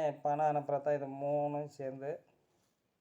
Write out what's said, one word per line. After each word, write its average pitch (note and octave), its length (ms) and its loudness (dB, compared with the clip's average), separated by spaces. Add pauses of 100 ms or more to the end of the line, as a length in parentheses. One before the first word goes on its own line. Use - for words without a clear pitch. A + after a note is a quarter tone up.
(200)
பணம் D3+ 280 2
அனுப்புறது C#3+ 360 2
தான், D3 120 2
இது C#3 180 -4
மூணும் D3 540 0
சேர்ந்து. C3+ 420 -6 (920)